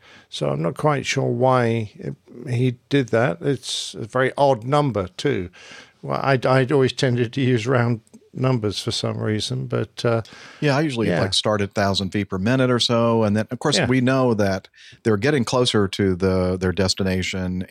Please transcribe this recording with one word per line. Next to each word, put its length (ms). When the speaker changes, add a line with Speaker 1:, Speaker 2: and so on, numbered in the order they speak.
Speaker 1:
So 220
I'm 120
not 140
quite 300
sure 220
why 640
it, 200
he 280
did 200
that. 320
It's 540
a 120
very 300
odd 280
number, 520
too. 340
Well, 200
I'd, 240
I'd 260
always 200
tended 420
to 60
use 260
round 340
numbers 480
for 80
some 280
reason, 480
but, 380
uh, 180
Speaker 2:
Yeah, 160
I 60
usually, 260
Speaker 1:
yeah. 120
Speaker 2:
like, 140
start 260
at 120
thousand 380
feet 160
per 120
minute 320
or 80
so. 440
And 140
then, 140
of 80
course, 200
Speaker 1:
Yeah. 80
Speaker 2:
we 140
know 340
that 340
they're 140
getting 280
closer 440
to 260
the, 440
their 140
destination, 960